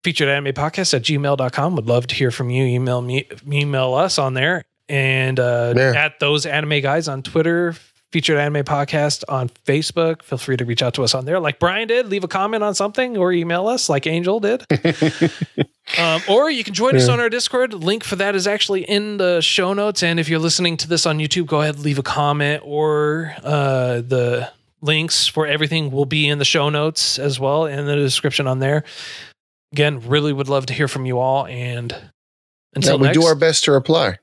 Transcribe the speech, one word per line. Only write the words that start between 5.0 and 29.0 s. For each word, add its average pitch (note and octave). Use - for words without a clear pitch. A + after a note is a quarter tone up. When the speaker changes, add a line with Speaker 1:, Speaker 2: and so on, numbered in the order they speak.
Speaker 1:
uh, A#2+
Speaker 2:
Yeah. C3
Speaker 1:
at D3
those D3
anime D3
guys D3+
on C3+
Twitter, E3+
Featured D#3
Anime D3
Podcast D3
on B2+
Facebook. D#3+
Feel C3+
free C3
to B2
reach A#2
out B2
to C#3
us A2+
on C3
there. E3+
Like D3
Brian F#3+
did, A#3+
leave G3
a E3+
comment G#3
on G#3
something A3
or F3+
email E3+
us A#3+
like C#3
Angel F3
did. A3
Speaker 2:
<laughs> D#3+
Speaker 1:
Um, E3
or C4
you A#3+
can G#3
join A3
us B2+
Speaker 2:
Yeah. E3+
Speaker 1:
on A#3+
our A#3
Discord. B3
Link G3
for -
that G3
is F#3
actually G3+
in G#3
the F3+
show F#3
notes. G3+
And E3+
if D3+
you're D#3+
listening E3+
to D#3+
this E3
on D#3
YouTube, D#3
go D3+
ahead D3+
and D3
leave C#3+
a C#3
comment, D3
or, D3+
uh, C3
the A#2+
links D#3
for D#3
everything D3+
will C#3
be D3
in D3
the C#3
show D3
notes D3+
as C3
well, C#3+
in C#3+
the C#3+
description C#3
on C3
there. C#3+